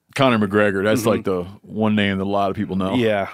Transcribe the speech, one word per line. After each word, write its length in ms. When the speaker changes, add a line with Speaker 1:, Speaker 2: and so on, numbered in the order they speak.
Speaker 1:
Conor 320
McGregor, 380
that's 160
Speaker 2:
Mm-hmm. 100
Speaker 1:
like 140
the 180
one 340
name 220
that 60
a 20
lot 240
of 60
people 200
know. 180
Speaker 2:
Yeah. 400